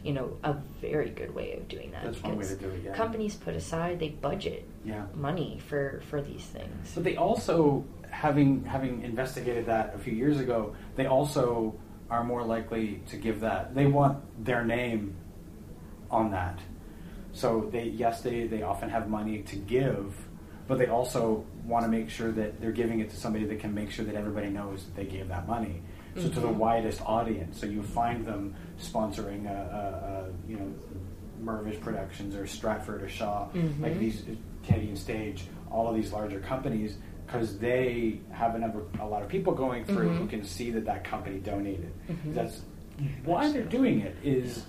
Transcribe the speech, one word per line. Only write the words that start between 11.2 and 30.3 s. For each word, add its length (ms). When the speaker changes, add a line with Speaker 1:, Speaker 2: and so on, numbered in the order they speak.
Speaker 2:
are 140
more 200
likely 680
to 80
give 240
that. 340
They 100
want 320
their 220
name 500
on 220
that. 260
So 380
they, 120
yes, 380
they, 260
they 160
often 260
have 200
money 340
to 140
give, 580
but 100
they 100
also 560
wanna 240
make 200
sure 220
that 300
they're 100
giving 300
it 80
to 80
somebody 280
that 140
can 140
make 180
sure 140
that 100
everybody 340
knows 360
that 100
they 100
gave 220
that 200
money. 340
So 140
to 100
the 80
Speaker 1:
Mm-hmm. 100
Speaker 2:
widest 480
audience. 540
So 60
you 180
find 420
them 300
sponsoring 680
a, 20
a, 800